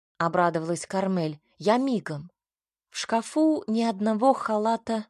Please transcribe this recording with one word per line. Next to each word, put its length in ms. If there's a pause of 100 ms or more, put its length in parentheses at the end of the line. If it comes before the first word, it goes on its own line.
(260)
обрадовалась 600
Кармель. 540 (180)
«Я 200
мигом». 540 (580)
В 80
шкафу 720
ни 160
одного 500
халата 760